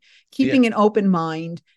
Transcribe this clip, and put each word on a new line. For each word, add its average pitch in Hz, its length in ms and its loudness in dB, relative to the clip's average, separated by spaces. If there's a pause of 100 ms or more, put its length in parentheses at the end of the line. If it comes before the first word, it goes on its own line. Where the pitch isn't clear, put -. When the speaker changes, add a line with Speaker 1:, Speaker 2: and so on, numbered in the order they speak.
(300)
Speaker 1:
keeping 262 340 2
Speaker 2:
Yeah. 233 40 2
Speaker 1:
an 214 60 -6
open 214 340 2
mind 165 520 -4 (160)